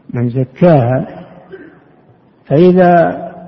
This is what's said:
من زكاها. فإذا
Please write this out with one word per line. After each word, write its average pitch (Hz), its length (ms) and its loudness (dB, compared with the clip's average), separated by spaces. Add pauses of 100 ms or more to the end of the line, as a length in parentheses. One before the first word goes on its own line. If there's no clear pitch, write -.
(140)
من 120 160 -6
زكاها. 131 960 -2 (1200)
فإذا 175 760 2 (260)